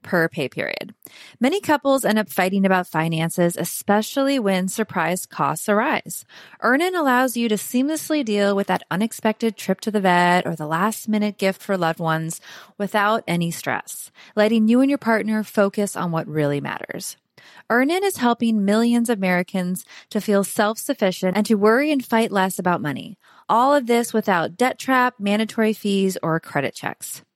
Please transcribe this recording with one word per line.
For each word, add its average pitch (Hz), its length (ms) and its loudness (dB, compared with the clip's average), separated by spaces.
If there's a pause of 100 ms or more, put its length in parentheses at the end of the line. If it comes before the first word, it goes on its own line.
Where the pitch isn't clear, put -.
per 165 260 0
pay 135 200 -6
period. - 460 -8 (460)
Many 311 200 0
couples 277 440 0
end 214 120 2
up 214 120 0
fighting 190 360 0
about 185 220 2
finances, 165 680 0
especially 240 800 0
when 190 300 0
surprise 180 580 -4
costs 147 420 -4
arise. 220 560 -2 (360)
Earnin 320 340 2
allows 254 420 2
you 233 120 0
to 214 80 2
seamlessly 294 680 -2
deal 202 300 2
with 196 140 -2
that 185 200 -2
unexpected 220 680 -2
trip - 240 -4
to 220 100 -6
the 208 100 0
vet 175 460 4
or 170 80 -4
the 156 120 -8
last 180 420 -2
minute 208 300 0
gift 190 220 -2
for 196 160 -2
loved 165 220 0
ones 160 420 -2 (380)
without 208 480 0
any 170 240 -2
stress, - 600 -8 (240)
letting 220 320 4
you 240 120 6
and 277 80 4
your 277 100 0
partner 214 440 0
focus 202 540 0
on 175 160 -2
what 160 160 -2
really 147 320 0
matters. - 560 -10 (520)
Earnin 285 360 2
is 392 140 -2
helping 226 460 2
millions 233 460 2
of 220 80 0
Americans 180 680 -2 (260)
to 208 100 -2
feel 196 240 2
self-sufficient 196 920 0
and 208 100 0
to 226 100 4
worry 226 340 4
and 277 160 0
fight 226 240 0
less 190 300 0
about 180 200 0
money. 147 380 -8 (300)
All 254 260 4
of 254 140 0
this 233 260 0
without 180 420 0
debt 254 220 0
trap, 254 400 0
mandatory 214 540 0
fees, 196 500 0
or 160 160 0
credit - 380 -4
checks. - 460 -10 (140)